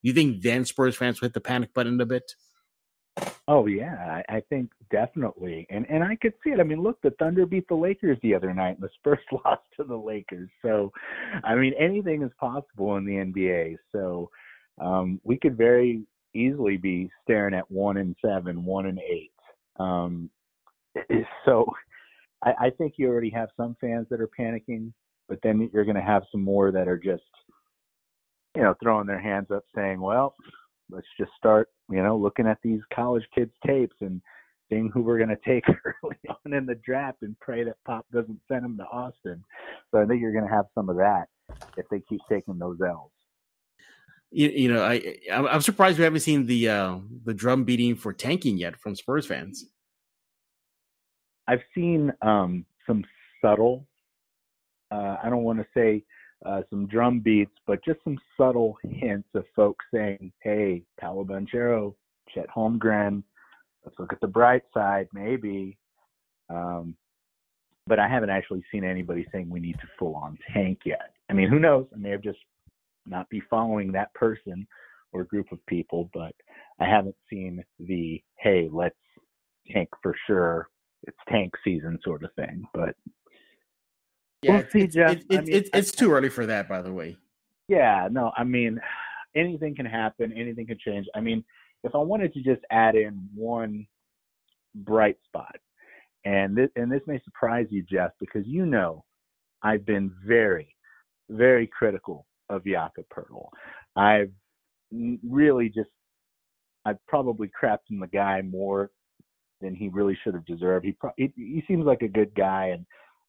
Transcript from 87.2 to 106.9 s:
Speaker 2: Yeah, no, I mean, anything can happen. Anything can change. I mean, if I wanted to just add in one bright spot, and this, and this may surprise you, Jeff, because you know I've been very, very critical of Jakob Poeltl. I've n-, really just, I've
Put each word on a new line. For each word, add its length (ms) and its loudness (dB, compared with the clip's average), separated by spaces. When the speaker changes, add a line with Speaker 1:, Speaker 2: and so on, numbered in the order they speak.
Speaker 2:
Yeah, 420 4
no, 280 0
I 60 -2
mean, 360 0
anything 400 -2
can 100 -8
happen. 460 -4
Anything 360 -8
can 120 -8
change. 340 -6
I 60 -6
mean, 240 -2
if 120 -6
I 40 2
wanted 340 -2
to 80 -8
just 200 2
add 240 6
in 400 0
one 500 -6
bright 500 2
spot, 320 -12
and 300 0
this, 220 4
and 120 -2
this 160 0
may 200 -6
surprise 440 -2
you, 140 -4
Jeff, 360 -2
because 280 -6
you 180 -2
know 380 0
I've 240 0
been 280 -2
very, 480 2
very 380 4
critical 600 -4
of 160 -6
Jakob 440 -4
Poeltl. 380 -18
I've 360 4
n-, 340 -6
really 420 4
just, 200 -4
I've 220 -4